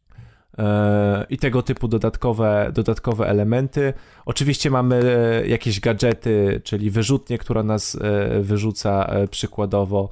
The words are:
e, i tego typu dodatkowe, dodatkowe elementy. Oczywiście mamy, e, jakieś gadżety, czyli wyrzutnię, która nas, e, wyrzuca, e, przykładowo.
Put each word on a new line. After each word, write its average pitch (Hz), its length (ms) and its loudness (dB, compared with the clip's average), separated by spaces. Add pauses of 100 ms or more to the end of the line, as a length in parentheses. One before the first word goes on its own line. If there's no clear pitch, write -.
(580)
e, 104 720 2
i 135 80 -4
tego 123 240 0
typu - 260 -4
dodatkowe, 107 840 0
dodatkowe 110 540 -2
elementy. 127 640 0 (320)
Oczywiście 139 460 -2
mamy, 127 300 2 (420)
e, - 40 -4
jakieś 110 320 -2
gadżety, 110 840 0
czyli 104 280 -2
wyrzutnię, 113 460 0
która 110 260 -2
nas, 107 380 -2
e, 104 400 0
wyrzuca, 101 640 0
e, 101 220 0
przykładowo. 101 840 -2